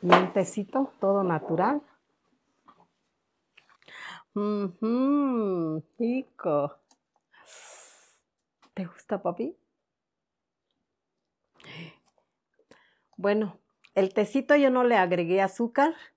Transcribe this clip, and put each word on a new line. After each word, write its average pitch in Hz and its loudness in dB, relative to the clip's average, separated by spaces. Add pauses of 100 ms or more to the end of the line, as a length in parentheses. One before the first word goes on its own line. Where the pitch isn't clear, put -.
Y 180 -4
un 180 6
tecito, 202 -2
todo 196 2
natural. 180 0 (2500)
Ujú, 208 -2 (140)
rico. 190 -4 (1900)
¿Te 185 -8
gusta, - -8
papi? 226 -6 (3500)
Bueno, 202 -2 (360)
el 190 2
tecito 262 2
yo 277 4
no 247 2
le 233 4
agregué 180 2
azúcar. 233 0 (220)